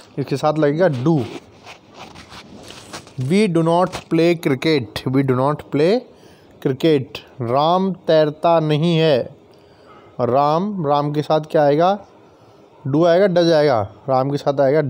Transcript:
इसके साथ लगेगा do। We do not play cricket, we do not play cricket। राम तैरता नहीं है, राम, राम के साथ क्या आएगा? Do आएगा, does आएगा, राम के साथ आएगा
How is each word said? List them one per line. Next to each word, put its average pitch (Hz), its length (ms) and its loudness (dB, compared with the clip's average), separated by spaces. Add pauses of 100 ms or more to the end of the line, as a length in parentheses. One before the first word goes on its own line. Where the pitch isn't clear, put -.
(200)
इसके 139 180 -4
साथ 151 200 -2
लगेगा 156 300 0 (160)
do। 165 100 2 (2250)
We 196 180 2
do 165 160 0
not 170 360 0 (100)
play 165 280 2
cricket, 143 720 -2
we 135 160 0
do 135 160 0
not 147 220 -2 (100)
play 151 200 2 (720)
cricket। 139 580 -2 (220)
राम 160 500 0 (160)
तैरता 160 520 2
नहीं 156 380 0
है, 156 240 2 (1000)
राम, 151 640 0
राम 147 260 0
के 147 80 -2
साथ 156 200 -2 (100)
क्या 156 120 2
आएगा? 165 340 2 (880)
Do 147 200 0
आएगा, 175 220 4
does 170 260 2
आएगा, 147 280 2 (280)
राम 131 220 0
के 143 60 -4
साथ 143 240 -2
आएगा 143 280 2